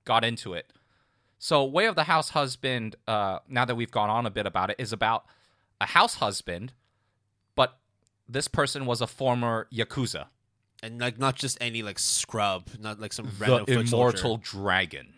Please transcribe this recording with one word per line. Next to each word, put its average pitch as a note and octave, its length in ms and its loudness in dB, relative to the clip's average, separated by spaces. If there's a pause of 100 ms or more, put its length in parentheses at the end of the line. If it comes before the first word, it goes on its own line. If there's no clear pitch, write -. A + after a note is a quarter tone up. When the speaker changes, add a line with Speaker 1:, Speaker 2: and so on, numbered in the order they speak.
Speaker 1:
got A#2 180 4
into A2+ 300 -2
it. D#2+ 180 -10 (680)
So D3 260 4
Way D#3 220 2
of G#3 80 0
the D#3+ 80 2
House D#3 260 2
Husband, B2+ 680 -2 (120)
uh, G2+ 320 0 (100)
now B2+ 160 2
that B2 100 -2
we've A#2 140 -2
gone G#2 220 2
on A#2 160 0
a - 20 -4
bit G2+ 160 -2
about F#2 240 0
it, - 80 -2
is A2+ 160 -6
about A2 320 0 (560)
a G2+ 60 -2
house G3+ 280 4
husband, G2 580 -4 (800)
but - 240 2 (500)
this C3+ 180 -4
person C#3 380 0
was A#2+ 160 0
a A#2+ 60 -2
former A#2+ 680 0
Yakuza. A2+ 540 -4 (560)
Speaker 2:
And, A2+ 160 -10
like, A#2+ 200 -4
not C3 160 2
just B2 260 -4
any, A#2 220 -4
like, G2+ 160 -8
scrub, G2 680 0 (120)
not, G#2+ 200 -8
like, G#2+ 140 -8
some A2 120 -8
Speaker 1:
The B2 140 -8
Speaker 2:
random A2 260 4
foot A#2+ 220 2
Speaker 1:
Immortal A#2+ 340 4
Speaker 2:
soldier. A2+ 220 -2
Speaker 1:
Dragon. F#2 760 -2